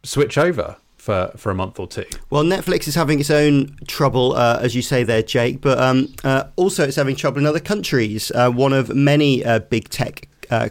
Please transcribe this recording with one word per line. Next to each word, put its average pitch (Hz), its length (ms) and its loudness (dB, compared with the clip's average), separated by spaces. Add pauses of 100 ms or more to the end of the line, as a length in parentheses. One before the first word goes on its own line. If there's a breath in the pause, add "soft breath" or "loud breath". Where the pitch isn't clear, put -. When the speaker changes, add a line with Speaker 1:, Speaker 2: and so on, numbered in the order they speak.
Speaker 1:
switch - 360 -2
over 160 400 -2 (180)
for, 95 400 -2
for - 140 -6
a 95 40 -2
month 92 240 -6
or 92 80 -8
two. - 200 -10 (240 loud breath)
Speaker 2:
Well, 147 120 2
Netflix 180 460 -2
is 143 60 -4
having 160 260 2
its 143 100 -2
own 147 460 2 (100)
trouble, 131 480 0
uh, 120 260 2
as 120 140 0
you 123 60 -2
say 123 240 0
there, 110 180 0
Jake, 127 380 -2
but, 131 180 2
um, 131 360 2 (100)
uh, 135 200 0 (120)
also 180 280 2
it's 135 120 -2
having 135 180 0
trouble 139 240 -4
in 143 80 2
other 156 140 0
countries. 120 720 -2
Uh, 123 160 4
one 131 220 2
of 135 160 2
many, 143 560 2
uh, 117 140 2
big - 320 -4
tech, - 380 -8 (200)
uh, 113 220 0